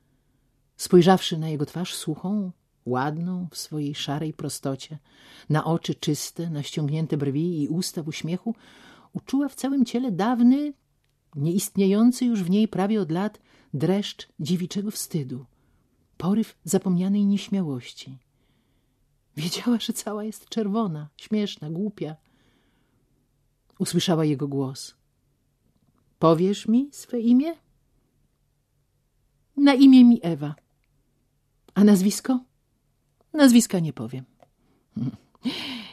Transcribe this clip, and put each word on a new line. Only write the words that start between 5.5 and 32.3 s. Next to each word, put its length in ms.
oczy 300
czyste, 540
na 140
ściągnięte 540
brwi 460
i 40
usta 360
w 40
uśmiechu, 480
uczuła 360
w 60
całym 300
ciele 260
dawny, 640
nieistniejący 880
już 180
w 60
niej 180
prawie 340
od 100
lat 280
dreszcz 560
dziewiczego 520
wstydu, 540
poryw 460
zapomnianej 600
nieśmiałości. 920
Wiedziała, 420
że 140
cała 300
jest 260
czerwona, 680
śmieszna, 520
głupia. 460
Usłyszała 460
jego 220
głos. 480
"Powiesz 480
mi 240
swe 280
imię?" 340
"Na 160
imię 320
mi 180
Ewa. 320
A 100
nazwisko?" 560